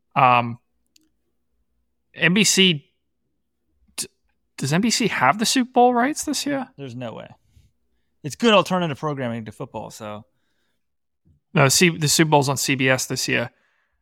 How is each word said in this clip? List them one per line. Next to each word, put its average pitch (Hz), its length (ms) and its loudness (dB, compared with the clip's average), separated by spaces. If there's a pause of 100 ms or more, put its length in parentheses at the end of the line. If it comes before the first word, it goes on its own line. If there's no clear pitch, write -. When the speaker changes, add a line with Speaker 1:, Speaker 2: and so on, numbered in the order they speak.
(160)
Speaker 1:
Um, 120 420 2 (1600)
N 165 180 0
B 214 100 2
C, 180 480 2 (1040)
d-, - 100 -8 (500)
does 139 160 -4
N 175 80 2
B 233 80 2
C 214 200 0
have - 280 2
the 226 80 -2
Super 247 260 0
Bowl 247 220 4
rights 247 300 -2
this 294 200 -6
year? 277 320 -6
Speaker 2:
There's 131 200 -14
no 123 180 -10
way. - 160 -16 (920)
It's 139 120 -10
good 233 180 2
alternative 180 460 -4
programming 123 460 -8
to 110 60 -14
football, 110 400 -14
so. 107 340 -16 (1300)
Speaker 1:
No, 143 140 4
C-, 165 280 2
the 160 120 -2
Super 160 220 2
Bowl's 143 200 2
on 135 80 -4
C - 160 -2
B 131 160 0
S 131 160 0
this - 220 -6
year. 120 240 -4 (500)